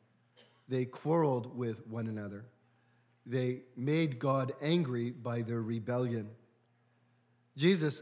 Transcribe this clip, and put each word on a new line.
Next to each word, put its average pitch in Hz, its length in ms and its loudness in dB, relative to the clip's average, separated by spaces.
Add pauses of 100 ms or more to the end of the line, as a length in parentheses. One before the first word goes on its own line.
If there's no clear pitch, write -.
(680)
They 127 180 0
quarreled 139 720 2
with 117 300 -4
one 113 200 -4
another. 104 380 -6 (800)
They 127 360 0 (140)
made 143 440 0
God 135 420 2
angry 135 480 2
by 120 320 -4
their 117 200 -2
rebellion. 117 680 -2 (1300)
Jesus, 156 440 4